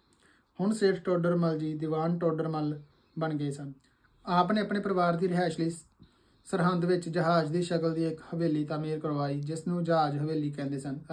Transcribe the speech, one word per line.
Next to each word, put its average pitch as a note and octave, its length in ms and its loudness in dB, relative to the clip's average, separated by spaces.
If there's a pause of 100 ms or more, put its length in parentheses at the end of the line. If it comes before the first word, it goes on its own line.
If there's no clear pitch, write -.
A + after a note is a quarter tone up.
(600)
ਹੁਣ G3+ 140 2
ਸੇਠ F#3+ 300 2
ਟੋਡਰ F3 320 2
ਮੱਲ E3 240 2
ਜੀ D#3 140 -2
ਦੀਵਾਨ D#3+ 460 0
ਟੋਡਰ D#3+ 280 0
ਮੱਲ D3+ 340 -2 (380)
ਬਣ D#3+ 140 0
ਗਏ D3 180 -2
ਸਨ। C#3 220 -10 (520)
ਆਪ F3+ 260 4
ਨੇ G#3+ 100 2
ਆਪਣੇ G3+ 180 -2
ਪਰਿਵਾਰ F3+ 380 2
ਦੀ F#3 100 2
ਰਿਹਾਇਸ਼ F3 320 0
ਲਈ E3 100 0 (760)
ਸਰਹੰਦ F3 400 2
ਵਿੱਚ F3 240 0
ਜਹਾਜ਼ D#3+ 420 2
ਦੀ F3 100 0
ਸ਼ਕਲ E3 320 0
ਦੀ E3 120 0
ਇੱਕ D#3+ 160 -4 (120)
ਹਵੇਲੀ D#3 320 0
ਤਾਮੀਰ D#3 340 -4
ਕਰਵਾਈ, C#3+ 420 -2
ਜਿਸ D#3 260 -6
ਨੂੰ F3 160 0
ਜਹਾਜ਼ D#3+ 340 2
ਹਵੇਲੀ D3+ 340 -2
ਕਹਿੰਦੇ C#3 280 -4
ਸਨ C#3 200 -8 (120)